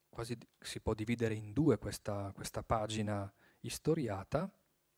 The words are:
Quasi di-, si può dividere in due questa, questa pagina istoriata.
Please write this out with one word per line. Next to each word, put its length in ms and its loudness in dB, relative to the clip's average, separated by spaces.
Quasi 260 -6
di-, 120 -12
si 220 -10
può 120 2
dividere 400 2
in 200 -6
due 240 6
questa, 580 -4
questa 260 -6
pagina 720 0
istoriata. 920 -2